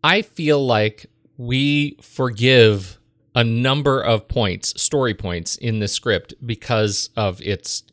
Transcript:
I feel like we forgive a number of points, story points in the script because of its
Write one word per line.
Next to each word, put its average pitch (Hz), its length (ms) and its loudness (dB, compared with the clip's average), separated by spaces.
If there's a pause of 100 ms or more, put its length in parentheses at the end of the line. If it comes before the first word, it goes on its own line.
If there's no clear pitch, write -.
I 185 200 0
feel 147 420 0
like 110 400 0 (320)
we 143 640 -2
forgive 113 960 4 (380)
a 120 80 2
number 131 580 0
of 113 260 -2
points, 101 540 -4
story 131 320 0
points 87 440 -6
in 113 200 -4
the 104 100 -2
script - 460 -2 (100)
because 110 720 -2
of 101 260 -4
its - 500 -6